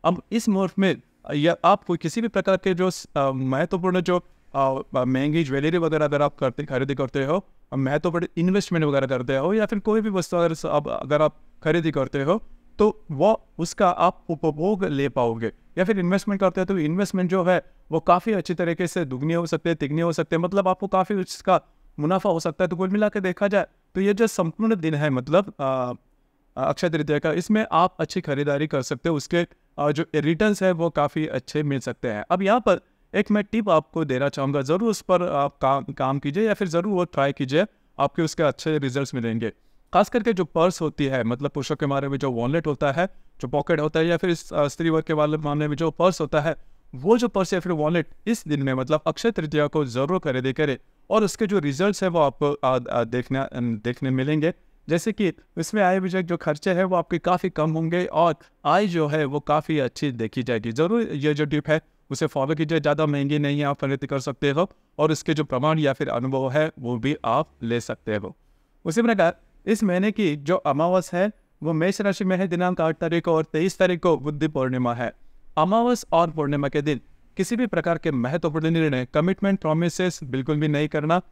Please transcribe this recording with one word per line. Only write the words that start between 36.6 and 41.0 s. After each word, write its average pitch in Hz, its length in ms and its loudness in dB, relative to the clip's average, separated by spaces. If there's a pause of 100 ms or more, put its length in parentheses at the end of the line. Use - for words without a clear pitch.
ज़रूर 175 260 0
वो 180 100 2
ट्राई 143 300 0
कीजिए, 147 320 0 (340)
आपके 143 220 0
उसके 160 220 0
अच्छे 151 340 0
रिजल्ट्स 135 380 -2
मिलेंगे। 113 380 -4 (400)
खास 196 160 4
करके 233 240 0
जो 180 120 0
पर्स 170 360 0
होती 147 240 -2